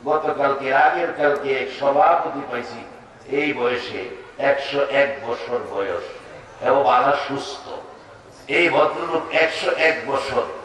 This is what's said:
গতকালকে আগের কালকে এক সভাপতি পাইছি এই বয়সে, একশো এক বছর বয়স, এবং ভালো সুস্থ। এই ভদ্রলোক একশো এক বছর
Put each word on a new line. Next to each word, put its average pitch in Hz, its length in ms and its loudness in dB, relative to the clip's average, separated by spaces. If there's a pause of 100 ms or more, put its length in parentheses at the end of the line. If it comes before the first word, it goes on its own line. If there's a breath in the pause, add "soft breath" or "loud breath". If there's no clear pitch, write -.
গতকালকে 143 680 0
আগের 156 340 4 (100)
কালকে 139 360 2
এক 127 140 -2 (120)
সভাপতি 147 600 4 (100)
পাইছি 120 340 -8 (500)
এই 151 180 0
বয়সে, - 720 -4 (140)
একশো 139 520 0
এক 139 380 2
বছর 117 320 -4 (120)
বয়স, 95 320 -4 (600)
এবং 135 200 4
ভালো 147 340 4 (100)
সুস্থ। 139 420 -8 (760)
এই 170 220 2
ভদ্রলোক 160 600 0
একশো 160 400 2
এক 160 360 0
বছর 127 340 -2 (220)